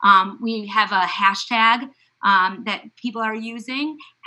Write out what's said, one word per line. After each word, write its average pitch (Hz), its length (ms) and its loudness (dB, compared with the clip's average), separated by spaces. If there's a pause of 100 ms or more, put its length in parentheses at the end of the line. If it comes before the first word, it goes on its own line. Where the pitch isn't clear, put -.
Um, 196 380 4
we 226 260 -4
have 208 240 0
a 190 100 2
hashtag, 226 880 0 (340)
um, 196 420 2
that 208 180 -6 (180)
people 226 200 -6
are 220 120 -2
using, 233 640 -8 (300)